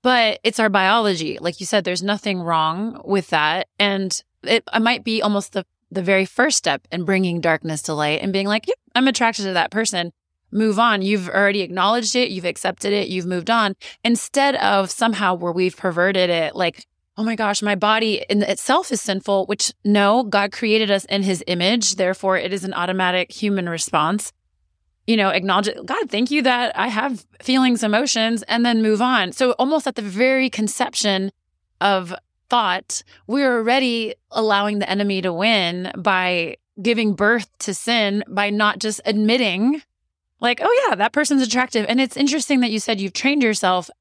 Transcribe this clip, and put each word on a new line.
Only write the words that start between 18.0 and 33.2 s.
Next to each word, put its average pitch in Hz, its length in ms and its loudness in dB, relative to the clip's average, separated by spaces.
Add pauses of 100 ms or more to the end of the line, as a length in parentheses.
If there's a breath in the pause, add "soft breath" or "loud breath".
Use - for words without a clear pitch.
in 208 140 2
itself 294 500 0
is 220 80 -2
sinful," 196 460 -2
which, - 260 -2 (120)
no, 208 380 4
God 202 300 0
created 220 400 0
us 196 140 0
in 202 160 -2
his 190 260 0
image. 190 480 0
Therefore, 190 400 0
it 175 160 -2
is 196 100 -4
an 196 120 -6
automatic 185 580 0
human 196 380 -2
response. 165 640 -2 (760)
You 226 80 4
know, 196 140 2
acknowledge 190 380 0
it. - 180 -8
"God, 403 220 -4
thank 240 220 -2
you 294 120 0
that 247 360 0
I 196 100 0
have 226 380 -4 (160)
feelings, 254 400 2
emotions," 226 600 0
and 233 200 0
then 233 180 2
move 220 200 2
on. 226 300 0
So 254 200 0
almost 285 360 0
at 226 80 -6
the 226 60 -6
very 254 480 2
conception 208 840 -2 (480)
of 185 340 0 (340)
thought, 202 540 -2 (240 soft breath)